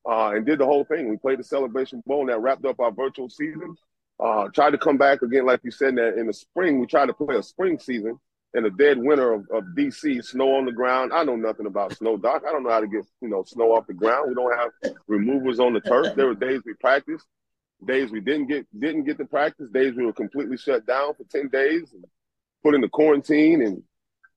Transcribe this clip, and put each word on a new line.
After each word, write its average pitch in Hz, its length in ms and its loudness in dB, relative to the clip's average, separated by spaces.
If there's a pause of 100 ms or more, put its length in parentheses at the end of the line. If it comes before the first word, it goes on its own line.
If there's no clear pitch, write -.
uh, 113 260 2
and 110 100 -2
did 151 120 2
the 135 80 2
whole 143 200 2
thing. 156 240 -4
We 107 80 -4
played 131 200 -2
the 123 60 -8
Celebration 131 640 -4
Bowl, 143 140 -2
and 131 80 -2
that 117 100 -2
wrapped 131 260 -2
up 127 140 -2
our 117 120 2
virtual 131 380 -6
season. 160 460 -10 (440)
Uh, 107 300 0
tried 147 220 2
to 143 80 0
come 147 180 2
back 139 240 4
again, 127 240 0
like 127 180 2
you 123 60 -10
said, 135 200 -2
in 131 60 -2
that 113 220 0
in 117 80 -2
the 110 80 -4
spring, 165 460 -2
we 123 80 -2
tried 143 180 2
to 120 80 -2
play 143 220 -4
a 101 80 0
spring 180 340 -4
season 117 420 -8 (360)
in 120 80 -2
the 107 80 0
dead 135 260 4
winter 127 360 2
of, 101 180 -4
of 98 240 -6
D 143 160 -2
C, 131 320 -4
snow 135 320 0
on 135 100 0
the 127 60 -4
ground. 127 420 0
I 165 100 2
know 131 120 -2
nothing 110 320 -4
about 98 280 -4
snow, 110 220 -2
Doc. 123 300 -2
I 156 40 -4
don't 143 120 -4
know 120 80 -2
how 113 80 4
to 107 80 -2
get, 101 180 -4 (160)
you 120 80 -8
know, 98 140 -4
snow 113 320 2
off 110 100 2
the 95 80 -12
ground. 117 360 0
We 123 40 -4
don't 123 240 -2
have - 380 -6 (120)
removers 120 520 0
on 123 140 4
the 110 80 0
turf. 123 340 2
There 135 100 2
were 123 80 2
days 127 320 -4
we 113 140 -12
practiced, 143 480 0 (580)
days 131 240 0
we 107 120 -8
didn't 135 260 -2
get, 139 180 -4 (140)
didn't 151 240 -2
get 143 160 -4
to 139 60 -6
practice, 147 440 -4
days 131 260 2
we 123 100 -2
were 110 80 0
completely 123 440 -6
shut 117 300 -2
down 139 260 -2
for 131 120 -18
ten 139 240 -6
days 143 440 0
and 90 100 -20 (600)
put 151 100 6
into 123 160 4
quarantine 151 720 4
and 101 220 -2 (540)